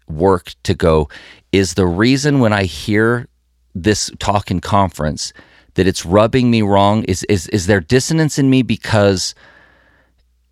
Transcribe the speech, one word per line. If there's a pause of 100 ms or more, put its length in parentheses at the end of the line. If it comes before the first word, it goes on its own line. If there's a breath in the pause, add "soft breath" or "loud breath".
work (100)
to
go, (440 loud breath)
is
the
reason
when
I
hear (480)
this
talk
in
conference (420 soft breath)
that
it's
rubbing
me
wrong?
Is,
is,
is
there
dissonance
in
me
because (1160 soft breath)